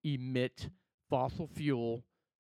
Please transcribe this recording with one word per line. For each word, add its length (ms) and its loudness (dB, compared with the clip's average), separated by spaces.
emit 640 -2
fossil 380 0
fuel, 580 0